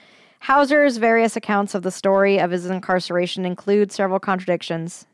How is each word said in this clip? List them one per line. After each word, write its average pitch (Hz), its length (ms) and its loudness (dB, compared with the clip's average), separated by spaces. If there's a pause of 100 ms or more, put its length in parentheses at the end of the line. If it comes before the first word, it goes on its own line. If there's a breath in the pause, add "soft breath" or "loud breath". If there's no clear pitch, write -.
(400 soft breath)
Hauser's 285 560 2
various 226 400 2
accounts 202 380 -2
of 190 80 -6
the 185 80 -4
story 196 480 2
of 175 120 0
his 175 160 -4
incarceration 180 800 -2
include 202 440 0
several 196 280 -2
contradictions, 180 960 -6